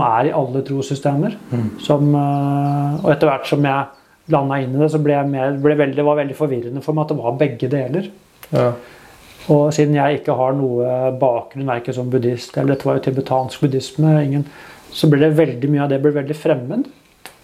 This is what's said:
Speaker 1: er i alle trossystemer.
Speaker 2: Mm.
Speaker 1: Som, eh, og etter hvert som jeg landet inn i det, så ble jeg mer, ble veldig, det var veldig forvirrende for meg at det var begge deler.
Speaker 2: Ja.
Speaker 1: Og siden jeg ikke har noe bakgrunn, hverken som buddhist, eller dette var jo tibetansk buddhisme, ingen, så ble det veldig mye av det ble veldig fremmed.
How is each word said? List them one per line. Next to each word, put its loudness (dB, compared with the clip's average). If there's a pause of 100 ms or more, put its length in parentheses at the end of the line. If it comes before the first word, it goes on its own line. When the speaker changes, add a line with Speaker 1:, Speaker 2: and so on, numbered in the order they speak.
Speaker 1:
er 2
i 0
alle -2
trossystemer. -2 (180)
Speaker 2:
Mm. -2 (180)
Speaker 1:
Som, 2 (100)
eh, 0
og 0
etter 2
hvert 0
som 2
jeg 0 (400)
landet 0
inn -4
i 2
det, 2
så 0
ble 2
jeg 0
mer, -2
ble 2
veldig, 0
det 0
var 2
veldig -4
forvirrende -4
for -2
meg 0
at -4
det 0
var -2
begge 0
deler. -2 (480)
Speaker 2:
Ja. 4 (840)
Speaker 1:
Og 6 (100)
siden 4
jeg 2
ikke -2
har 2
noe 0 (260)
bakgrunn, -2
hverken -4
som -4
buddhist, -2
eller 0
dette -6
var 2
jo -12
tibetansk -2
buddhisme, 0 (100)
ingen, -2 (480)
så 2
ble 6
det 4
veldig 2
mye 2
av -2
det 2
ble 4
veldig -4
fremmed. -2 (580)